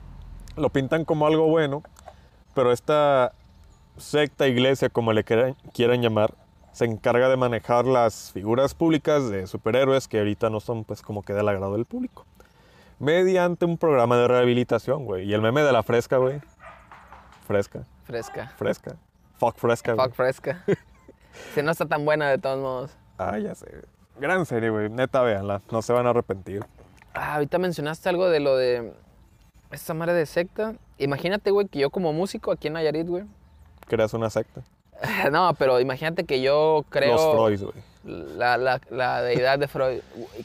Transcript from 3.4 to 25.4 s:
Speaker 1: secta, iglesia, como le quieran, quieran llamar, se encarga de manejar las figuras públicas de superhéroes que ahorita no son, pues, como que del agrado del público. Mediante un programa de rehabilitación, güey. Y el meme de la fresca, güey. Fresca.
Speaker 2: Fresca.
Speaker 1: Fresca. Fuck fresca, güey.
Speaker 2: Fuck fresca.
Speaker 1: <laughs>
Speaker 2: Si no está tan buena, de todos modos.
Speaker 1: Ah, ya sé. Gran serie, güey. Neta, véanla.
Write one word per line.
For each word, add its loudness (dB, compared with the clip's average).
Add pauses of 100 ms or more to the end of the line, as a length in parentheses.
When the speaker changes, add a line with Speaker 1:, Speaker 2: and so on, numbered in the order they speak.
Speaker 1:
secta, 0
iglesia, 2
como 0
le 2
quieran, 0 (180)
quieran 2
llamar, 2 (380)
se -2
encarga 2
de 4
manejar 0
las 0
figuras 0
públicas 0
de -4
superhéroes 0
que -2
ahorita 0
no -4
son, -6
pues, -12
como -10
que -8
del 0
agrado -2
del -4
público. -10 (720)
Mediante 2
un 0
programa 4
de 4
rehabilitación, 2
güey. -6
Y 0
el 2
meme 2
de 4
la 4
fresca, 0
güey. 0 (1080)
Fresca. -4 (220)
Speaker 2:
Fresca. -10
Speaker 1:
Fresca. -4 (420)
Fuck -2
fresca, 0
güey. 0
Speaker 2:
Fuck -12
fresca. -4
Speaker 1:
<laughs> 0 (800)
Speaker 2:
Si 0
no 0
está -2
tan -2
buena, 2
de 2
todos -4
modos. -6 (280)
Speaker 1:
Ah, -4
ya -6
sé. -18 (520)
Gran 0
serie, 0
güey. -2
Neta, 0
véanla. 0